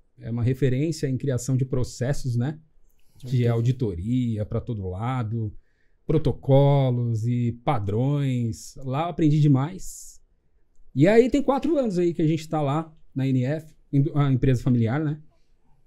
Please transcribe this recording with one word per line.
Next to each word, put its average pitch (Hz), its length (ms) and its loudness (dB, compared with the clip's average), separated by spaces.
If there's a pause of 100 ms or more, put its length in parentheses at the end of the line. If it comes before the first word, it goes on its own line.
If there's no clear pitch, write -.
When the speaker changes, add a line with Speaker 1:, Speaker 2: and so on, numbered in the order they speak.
(200)
Speaker 1:
é 120 120 -14
uma 117 120 -2
referência 135 640 -2
em 131 100 -2
criação 131 400 -2
de 131 80 -2
processos, 123 720 -2
né? 131 240 -2 (580)
De 127 100 -18
Speaker 2:
Entendi. 123 200 0
Speaker 1:
auditoria 117 1000 -2
pra 113 160 -6
todo 101 260 -8
lado, 110 680 -4 (520)
protocolos 135 1200 2
e 120 260 0 (100)
padrões. 123 1120 -2
Lá 135 260 -4
eu 175 60 -4
aprendi 156 300 4
demais. 147 800 0 (720)
E 139 140 4
aí 233 220 6
tem 285 120 0
quatro 285 360 0
anos 220 200 0
aí 175 160 2
que 175 80 -4
a 156 60 4
gente 160 200 -2
tá 156 140 -4
lá 151 320 -2 (220)
na 131 120 -2
N 131 180 2
F, 156 280 -6 (180)
indu-, 139 260 2
a 143 140 2
empresa 127 300 2
familiar, 123 420 0
né? 151 160 -4 (680)